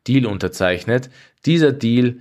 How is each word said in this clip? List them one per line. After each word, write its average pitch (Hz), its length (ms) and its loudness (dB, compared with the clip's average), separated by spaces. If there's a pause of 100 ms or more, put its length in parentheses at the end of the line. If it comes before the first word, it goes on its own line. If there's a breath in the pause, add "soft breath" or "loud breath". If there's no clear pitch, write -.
Deal 127 180 2
unterzeichnet. 95 840 -2 (340 soft breath)
Dieser 160 260 4
Deal 123 500 0